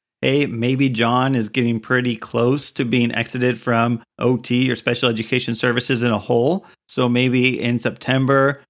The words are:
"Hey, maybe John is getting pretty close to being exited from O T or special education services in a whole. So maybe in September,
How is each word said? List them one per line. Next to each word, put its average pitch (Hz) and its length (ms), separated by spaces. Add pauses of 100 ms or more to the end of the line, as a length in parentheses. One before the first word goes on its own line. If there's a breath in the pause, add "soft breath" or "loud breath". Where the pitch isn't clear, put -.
(200)
"Hey, 135 260
maybe 123 420
John 123 460
is 110 140
getting 117 320
pretty 123 340
close 123 580
to 135 120
being 120 280
exited 123 460
from 117 420 (180)
O 123 180
T 123 340
or 117 60
special 120 320
education 117 480
services 120 460
in 120 80
a 104 80
whole. 127 480 (220 loud breath)
So 127 200
maybe 123 520
in 120 200
September, 135 880